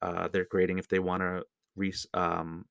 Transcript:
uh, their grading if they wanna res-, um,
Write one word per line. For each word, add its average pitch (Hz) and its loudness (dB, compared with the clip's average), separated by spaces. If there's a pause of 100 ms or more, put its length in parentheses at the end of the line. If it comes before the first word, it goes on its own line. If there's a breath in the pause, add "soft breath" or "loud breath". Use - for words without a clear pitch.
uh, 87 -2
their 92 0
grading 92 2
if - -8
they 92 2
wanna 90 0 (340)
res-, 98 -2
um, 85 0